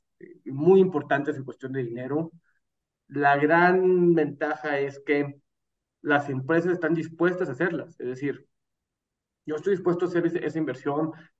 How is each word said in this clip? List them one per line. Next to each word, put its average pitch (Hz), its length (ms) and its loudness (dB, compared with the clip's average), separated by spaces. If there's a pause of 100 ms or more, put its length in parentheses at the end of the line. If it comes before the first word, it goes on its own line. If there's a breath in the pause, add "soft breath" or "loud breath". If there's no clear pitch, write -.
(460)
muy 151 340 6
importantes 147 560 0
en 131 80 -10
cuestión 127 300 -12
de 135 100 -4
dinero. 131 480 -6 (760)
La 143 300 2
gran 175 760 4
ventaja 151 680 -2
es 139 240 -6
que 143 360 -2 (640)
las 143 280 0
empresas 165 440 0
están 160 200 -2
dispuestas 170 560 -2
a 135 40 -8
hacerlas. 160 460 -6
Es 123 80 -8
decir, 131 380 -6 (1000)
yo 151 100 -6
estoy 175 180 -2
dispuesto 175 320 0
a - 20 0
hacer 170 200 0
ese-, 165 180 -4
esa 160 140 -4
inversión 147 520 -2 (280 loud breath)